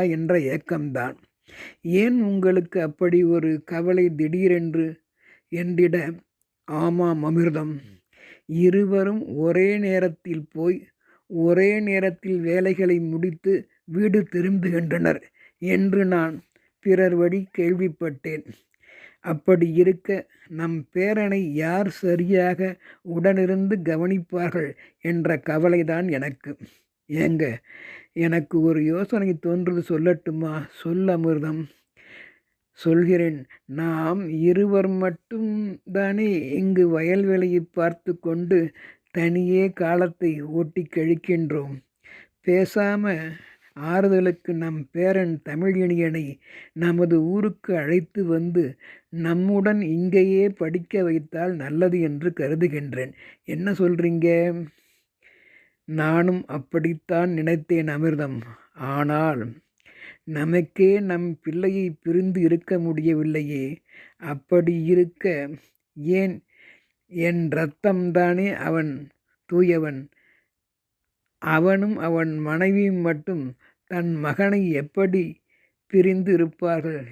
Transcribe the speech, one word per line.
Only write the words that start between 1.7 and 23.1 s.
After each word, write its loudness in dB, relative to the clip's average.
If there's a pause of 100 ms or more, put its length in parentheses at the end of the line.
ஏன் 2
உங்களுக்கு 0
அப்படி 2
ஒரு 2 (140)
கவலை 2 (100)
திடீரென்று? 0 (640)
என்றிட, 2 (720)
"ஆமாம் 0
அமிர்தம், 0 (800)
இருவரும் 2 (140)
ஒரே 2
நேரத்தில் -2
போய் -2 (500)
ஒரே 2 (100)
நேரத்தில் -2
வேலைகளை 0
முடித்து -2 (300)
வீடு 2
திரும்புகின்றனர் 0 (400)
என்று 2
நான் 0 (500)
பிறர் 4
வழி 2 (120)
கேள்விப்பட்டேன். -4 (800)
அப்படி 2
இருக்க 2 (200)
நம் -6 (120)
பேரனை 0 (120)
யார் -2
சரியாக 0 (320)
உடனிருந்து 0